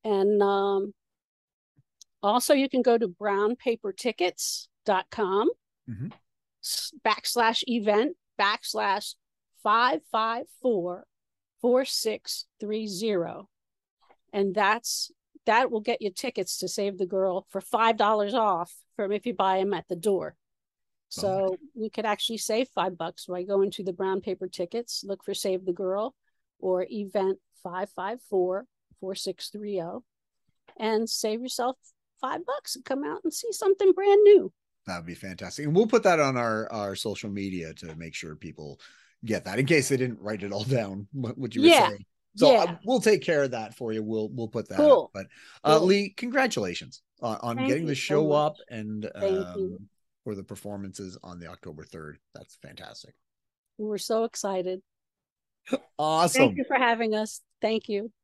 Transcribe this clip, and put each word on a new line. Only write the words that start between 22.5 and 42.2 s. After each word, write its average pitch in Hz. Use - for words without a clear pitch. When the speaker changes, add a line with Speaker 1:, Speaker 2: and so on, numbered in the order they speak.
Speaker 1:
five 185
bucks -
by 180
going 196
to 202
the 180
brown 190
paper 185
tickets, 185
look 196
for 196
Save 190
the 185
Girl 196
or 185
event 196
five 185
five 208
four 190
four 190
six -
three 202
oh, 185
and 220
save 220
yourself 254
five 302
bucks -
and 277
come 277
out 302
and 311
see 466
something 381
brand 403
new. 392
Speaker 2:
That'd 87
be 85
fantastic. 98
And 151
we'll 220
put 226
that 175
on 135
our, 110
our 101
social 107
media 92
to 80
make 82
sure 78
people 76
get 101
that 98
in 135
case 143
they 135
didn't 123
write 101
it 101
all 101
down, 107
what, 127
what 123
you 262
were 302
Speaker 1:
Yeah. 262
Speaker 2:
saying. -